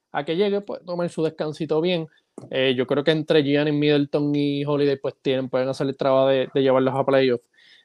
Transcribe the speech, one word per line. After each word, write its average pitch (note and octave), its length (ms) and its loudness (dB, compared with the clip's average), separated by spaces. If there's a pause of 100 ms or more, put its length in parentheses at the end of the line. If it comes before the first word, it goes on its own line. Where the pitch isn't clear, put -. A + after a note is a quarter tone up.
(140)
a D3 120 -4
que E3 100 -4
llegue, G3+ 260 0
pues, - 220 -12
tomen F3 260 -4
su E3+ 140 -6
descansito D#3 560 -4
bien. E3 280 0 (420)
Eh, C3 260 0
yo B2 120 -2
creo C#3+ 160 0
que D#3+ 80 2
entre D#3 320 2
Giannis, D3 320 0
Middleton D3 580 0
y C#3+ 320 -2
Holiday, C#3+ 320 0
pues, C3+ 240 -6
tienen, C3 260 -2
pueden C3 220 -2
hacer C#3 160 -4
el C3+ 100 -4
trabajo C3+ 340 2
de, C3 220 0
de C#3+ 120 0
llevarlos C3 320 2
a C3+ 100 0
playoffs. C3 400 2 (400)